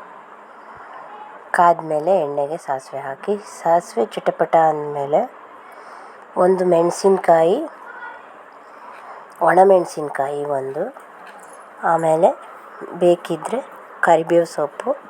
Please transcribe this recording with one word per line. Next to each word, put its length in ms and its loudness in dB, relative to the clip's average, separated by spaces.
ಕಾದ್ಮೇಲೆ 680 0
ಎಣ್ಣೆಗೆ 380 -4
ಸಾಸಿವೆ 440 -8
ಹಾಕಿ, 360 -6
ಸಾಸಿವೆ 680 -2
ಚಿಟಪಟ 500 -2
ಅಂದ್ಮೇಲೆ 760 0
ಒಂದು 280 2
ಮೆಣಸಿನ್ಕಾಯಿ, 1000 2
ಒಣಮೆಣಸಿನ್ಕಾಯಿ 1040 2
ಒಂದು, 500 -6
ಆಮೇಲೆ 560 2
ಬೇಕಿದ್ರೆ 880 -2
ಕರಿಬೇವು 460 4
ಸೊಪ್ಪು 500 -6